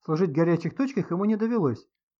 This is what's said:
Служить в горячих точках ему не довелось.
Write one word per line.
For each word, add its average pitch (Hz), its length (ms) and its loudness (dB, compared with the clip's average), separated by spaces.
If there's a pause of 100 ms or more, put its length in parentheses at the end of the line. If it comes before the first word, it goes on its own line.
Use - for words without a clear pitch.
Служить 160 260 0
в 131 40 -8
горячих 165 400 2
точках 262 360 -2
ему 190 160 0
не 220 100 2
довелось. 208 500 -2 (340)